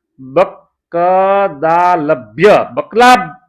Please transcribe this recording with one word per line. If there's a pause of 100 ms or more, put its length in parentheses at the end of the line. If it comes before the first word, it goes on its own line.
(180)
બકદા-, (760)
બકલા-, (180)